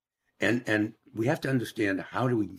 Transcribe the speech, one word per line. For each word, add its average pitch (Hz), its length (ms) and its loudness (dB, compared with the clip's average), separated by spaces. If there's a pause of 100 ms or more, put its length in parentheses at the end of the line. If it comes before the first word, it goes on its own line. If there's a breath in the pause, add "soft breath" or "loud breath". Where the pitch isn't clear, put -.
(400)
And, 113 260 2
and 107 260 2 (220)
we 110 120 0
have 156 140 0
to 143 80 -2
understand 110 600 0
how 120 180 0
do 123 80 2
we, 101 220 0